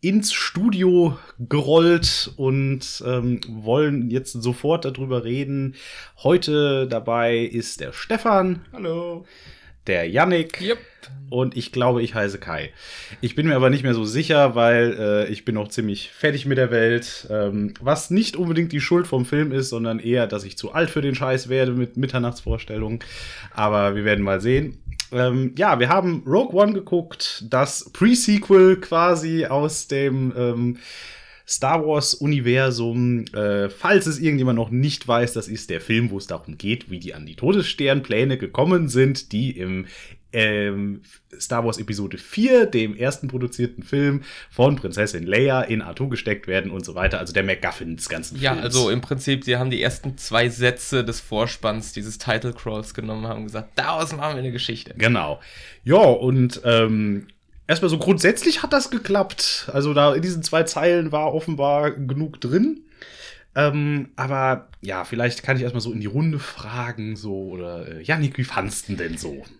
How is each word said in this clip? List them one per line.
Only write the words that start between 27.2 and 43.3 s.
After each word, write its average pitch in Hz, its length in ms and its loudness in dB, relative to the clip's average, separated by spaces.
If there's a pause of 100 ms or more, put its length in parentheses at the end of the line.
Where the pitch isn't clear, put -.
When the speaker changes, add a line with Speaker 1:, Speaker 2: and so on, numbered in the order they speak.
Speaker 1:
das - 440 0
Pre-Sequel 196 880 6
quasi 165 680 2
aus 147 420 -2
dem, 135 480 0
ähm, 120 420 0 (680)
Star 151 400 0
Wars-Universum. 123 1400 2 (100)
Äh, 101 340 0
falls 180 380 2
es 151 120 -2
irgendjemand 131 380 2
noch 113 140 -2
nicht 131 360 0
weiß, 120 280 2
das 107 140 -6
ist 107 220 -10
der 82 100 -4
Film, 113 300 0
wo 98 80 -6
es 98 80 -10
darum 80 300 -10
geht, 113 340 -4
wie 90 80 -8
die 85 160 -12
an 76 120 -16
die 80 100 -18
Todessternpläne 135 1000 2
gekommen 165 500 2
sind, 131 440 2
die 123 180 -2
im, 92 360 -6 (460)
ähm, 101 680 0 (360)
Star 120 260 -2
Wars 110 140 -2
Episode 101 380 -8
vier, 240 500 4
dem 110 300 0
ersten 131 320 -4
produzierten 123 540 -4